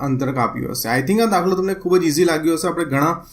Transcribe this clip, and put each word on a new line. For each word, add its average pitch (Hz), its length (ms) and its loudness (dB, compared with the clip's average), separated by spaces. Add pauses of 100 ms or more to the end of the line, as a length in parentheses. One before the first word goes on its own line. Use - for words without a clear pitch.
અંતર 135 300 -2
કાપ્યું 123 400 -4
હશે. 113 180 -6
I 127 160 0
think 214 160 2
આ 233 40 4
દાખલો 185 300 2
તમને 190 180 0
ખૂબ 185 240 2
જ 175 60 2
ઇઝી 156 200 2
લાગ્યો 165 300 2
હશે. 165 140 -2
આપણે 165 180 -2
ઘણા 143 280 0 (200)